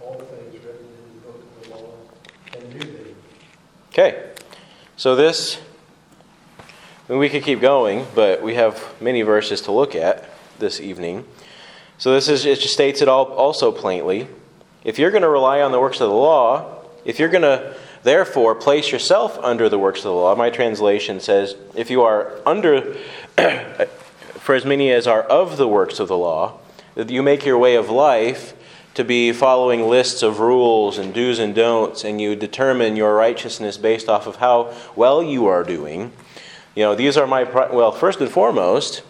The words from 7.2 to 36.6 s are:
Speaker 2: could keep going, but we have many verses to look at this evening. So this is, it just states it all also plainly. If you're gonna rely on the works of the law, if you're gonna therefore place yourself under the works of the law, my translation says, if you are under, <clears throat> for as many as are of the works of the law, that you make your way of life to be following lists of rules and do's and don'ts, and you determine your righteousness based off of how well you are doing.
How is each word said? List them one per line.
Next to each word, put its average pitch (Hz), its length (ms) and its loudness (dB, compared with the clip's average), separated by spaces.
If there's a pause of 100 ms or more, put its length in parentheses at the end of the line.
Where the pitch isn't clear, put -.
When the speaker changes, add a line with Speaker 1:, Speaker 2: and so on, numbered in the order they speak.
Speaker 2:
could 139 140 -4
keep 135 180 -4
going, 123 540 2
but 101 280 2
we 113 120 -6
have 113 300 0 (160)
many 120 220 -2
verses 107 400 0
to 101 100 -6
look 120 240 0
at 85 320 -2 (300)
this 101 220 -6
evening. 90 440 -10 (760)
So 131 140 0
this 135 160 2
is, 139 180 0
it 135 140 2
just - 140 -4
states 143 280 2
it 139 60 4
all 131 180 4
also 131 460 0
plainly. 92 560 -4 (560)
If 113 140 -6
you're 165 120 4
gonna 190 180 2
rely 139 340 2
on 135 100 0
the 127 80 2
works 131 200 -2
of 117 80 2
the 101 60 0
law, 139 520 2 (380)
if 120 140 -8
you're 160 100 0
gonna 151 460 0 (300)
therefore 127 500 2
place 143 380 0
yourself 190 500 0
under 117 260 0
the 101 100 0
works 95 220 0
of - 40 -16
the 98 80 -4
law, 90 240 4
my 120 120 0
translation 104 720 -2
says, 98 360 0 (180)
if 113 160 -6
you 127 120 2
are 107 300 0 (140)
under, 151 500 0 (400)
<clears throat> - 500 -2 (480)
for - 200 -2
as 127 100 0
many 139 280 0
as 117 140 2
are 110 160 2
of 160 340 0
the 135 120 2
works 101 300 0
of 95 100 -4
the 92 80 -2
law, 85 420 -4 (360)
that 117 160 -8
you 127 120 -2
make 143 220 2
your 131 140 2
way 123 160 6
of 107 160 0
life 127 640 0 (400)
to - 100 -4
be 120 280 0
following 123 560 2
lists 123 340 2
of 107 160 0
rules 113 600 2
and 95 140 -8
do's 120 280 -2
and 104 140 -2
don'ts, 113 500 0
and 107 160 -6
you 104 160 -2
determine 117 580 -2
your 107 220 2
righteousness 110 600 -2
based 110 320 -2
off 107 180 0
of 101 100 -12
how 120 360 0 (220)
well 131 280 4
you 135 240 -2
are 90 180 2
doing. 85 480 -10 (640)